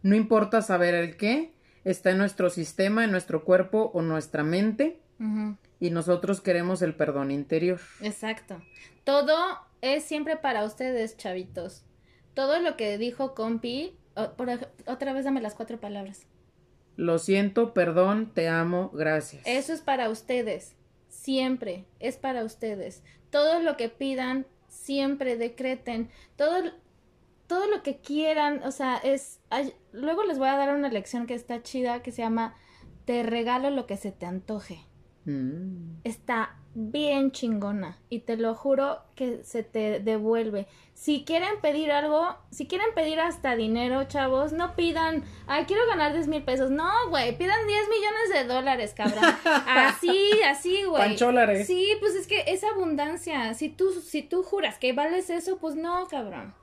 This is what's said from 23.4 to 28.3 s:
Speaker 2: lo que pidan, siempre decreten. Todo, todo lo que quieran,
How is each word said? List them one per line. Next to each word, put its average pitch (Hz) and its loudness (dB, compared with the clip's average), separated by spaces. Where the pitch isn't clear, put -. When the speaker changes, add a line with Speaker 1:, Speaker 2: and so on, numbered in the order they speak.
Speaker 2:
lo 311 0
que 233 -4
pidan, 262 -4
siempre 277 -2
decreten. 240 -4
Todo, 339 0
todo 370 0
lo 415 0
que 277 -4
quieran, 302 0